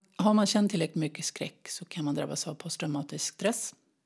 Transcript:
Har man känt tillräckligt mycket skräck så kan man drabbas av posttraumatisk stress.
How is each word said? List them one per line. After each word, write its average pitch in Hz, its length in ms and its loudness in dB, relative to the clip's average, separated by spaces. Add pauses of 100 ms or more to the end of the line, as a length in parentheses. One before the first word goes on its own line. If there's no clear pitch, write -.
(160)
Har 208 180 6
man 214 120 6
känt 208 260 4
tillräckligt 160 240 0
mycket 156 300 -2
skräck - 420 -8
så - 180 -10
kan 156 200 -6
man 143 100 0
drabbas 147 320 -4
av 151 80 -8
posttraumatisk 151 720 -4
stress. - 500 -2 (300)